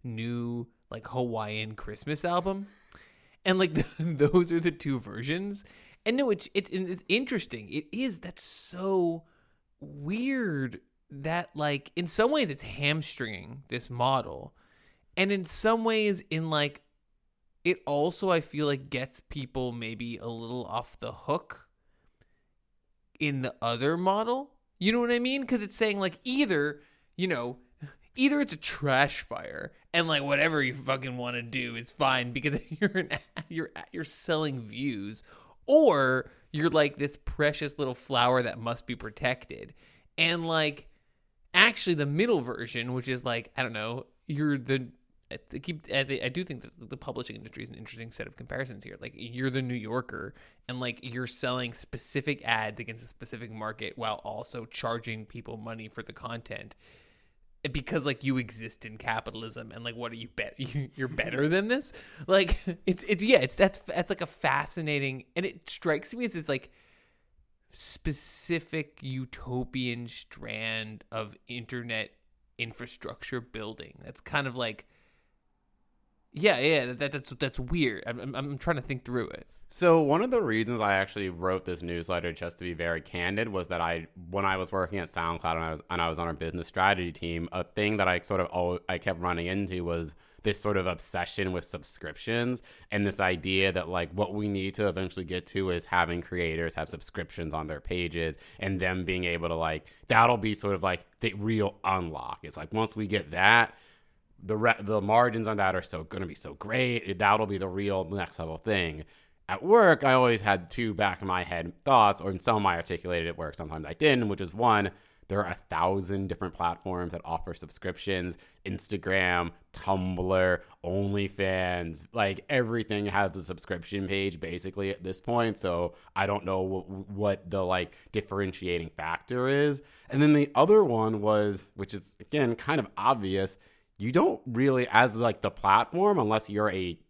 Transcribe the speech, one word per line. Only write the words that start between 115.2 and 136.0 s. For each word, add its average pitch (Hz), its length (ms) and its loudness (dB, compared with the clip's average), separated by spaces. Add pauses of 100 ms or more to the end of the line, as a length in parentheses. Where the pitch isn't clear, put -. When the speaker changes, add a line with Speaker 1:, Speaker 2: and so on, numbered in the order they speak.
Speaker 2:
there 98 160 2
are 87 60 -4
a 90 80 -6 (100)
thousand 95 600 0
different 87 260 -6
platforms 87 580 -2
that 85 140 -8
offer 82 260 -6
subscriptions, 90 840 -6 (260)
Instagram, 92 880 0 (220)
Tumblr, 92 840 2 (220)
OnlyFans, 92 1300 -2
like, 101 340 0
everything 113 580 0
has 98 300 2
a 92 60 -8
subscription 92 640 -6
page 98 320 0
basically 90 480 -6
at 95 160 -6
this 95 160 -6
point. 117 380 0
So 87 360 -2 (220)
I 98 80 2
don't 101 220 -2
know 95 200 0
wh-, 95 440 -6
what 98 400 -2
the, 95 140 0
like, 90 300 0 (180)
differentiating 90 840 -2
factor 101 520 -2
is. 143 340 2 (260)
And 139 140 2
then 151 100 8
the 143 220 6
other 202 280 8
one 110 380 2
was, 104 540 2
which - 180 -8
is, 98 260 -12
again, 127 360 0
kind 151 240 0
of 101 80 -2 (100)
obvious, 98 640 2 (400)
you 110 120 -2
don't 185 360 4
really, 127 440 4
as, 113 260 8
like, 113 260 2
the 101 80 2
platform, 156 680 6